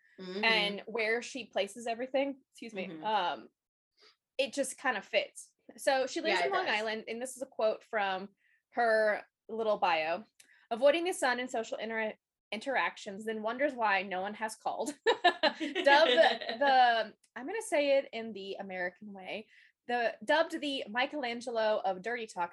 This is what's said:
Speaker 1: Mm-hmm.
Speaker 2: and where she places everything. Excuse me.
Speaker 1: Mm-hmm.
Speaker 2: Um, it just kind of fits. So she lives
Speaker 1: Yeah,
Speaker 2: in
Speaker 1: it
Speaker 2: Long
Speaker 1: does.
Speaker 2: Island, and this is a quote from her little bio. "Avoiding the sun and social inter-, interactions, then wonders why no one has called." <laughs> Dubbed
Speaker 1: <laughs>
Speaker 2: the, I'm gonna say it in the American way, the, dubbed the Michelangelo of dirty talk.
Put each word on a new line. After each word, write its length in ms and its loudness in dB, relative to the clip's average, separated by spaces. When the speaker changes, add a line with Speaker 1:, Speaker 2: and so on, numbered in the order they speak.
Speaker 1:
Mm-hmm. 240 -6
Speaker 2:
and 400 2
where 380 0
she 240 -10
places 400 -4
everything. 500 -2
Excuse 220 -14
me. 180 -6
Speaker 1:
Mm-hmm. 120 -12
Speaker 2:
Um, 440 -2
it 160 -2
just 240 -4
kind 220 0
of 80 -8
fits. 420 -2
So 280 2
she 140 -4
lives 200 2
Speaker 1:
Yeah, 80 2
Speaker 2:
in 40 0
Speaker 1:
it 40 0
Speaker 2:
Long 100 0
Speaker 1:
does. 120 0
Speaker 2:
Island, 300 -4
and 140 -8
this 140 -10
is 60 -12
a 40 -8
quote 380 0
from 440 -2
her 460 4
little 260 0
bio. 480 2
"Avoiding 340 6
the 80 0
sun 280 0
and 100 -6
social 260 -4
inter-, 380 -4
interactions, 760 -4
then 160 -4
wonders 320 0
why 280 2
no 200 -4
one 120 -4
has 220 -6
called." 440 -4
<laughs> 40 -20
Dubbed 1040 4
Speaker 1:
<laughs> 500 4
Speaker 2:
the, 520 4
I'm 100 -10
gonna 220 -6
say 300 2
it 160 -2
in 180 -8
the 280 -10
American 520 -8
way, 340 -10
the, 260 0
dubbed 360 2
the 280 -4
Michelangelo 960 -2
of 180 -2
dirty 240 -6
talk. 260 -6